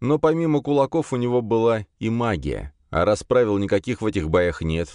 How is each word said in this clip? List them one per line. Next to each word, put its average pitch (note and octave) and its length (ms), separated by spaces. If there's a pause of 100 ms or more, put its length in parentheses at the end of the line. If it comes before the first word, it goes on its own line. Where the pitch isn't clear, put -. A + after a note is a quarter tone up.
но C#3+ 180
помимо D#3+ 440
кулаков C#3+ 500
у B2+ 40
него B2 260
была A2+ 440 (120)
и A2 100
магия. D#2 640 (180)
А E2+ 140
раз G2+ 180
правил A#2 360
никаких G2+ 440
в A2 40
этих F#2 220
боях F2 340
нет, E2 320